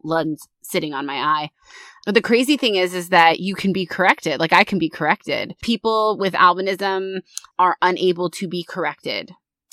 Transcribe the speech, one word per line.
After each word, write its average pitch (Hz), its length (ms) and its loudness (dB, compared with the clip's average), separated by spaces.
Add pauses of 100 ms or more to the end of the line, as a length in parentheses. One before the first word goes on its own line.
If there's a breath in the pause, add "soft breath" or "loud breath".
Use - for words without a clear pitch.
lens 160 460 -4 (140)
sitting 160 300 -4
on 139 140 -8
my 139 120 -8
eye. 151 320 -2 (540 loud breath)
But 202 100 2
the 226 80 6
crazy 254 340 2
thing 226 200 -2
is, 185 180 0
is 175 160 -6
that 165 300 6
you 190 140 -6
can 190 180 -2
be 180 140 -4
corrected. 185 540 0
Like, 165 120 0
I 185 120 6
can 196 140 -2
be 160 100 0
corrected. 156 720 -4
People 220 560 0
with 190 160 -2
albinism 190 840 0 (400 loud breath)
are 180 240 2
unable 180 480 0
to 185 180 -8
be 175 160 -6
corrected. 147 680 -8 (420)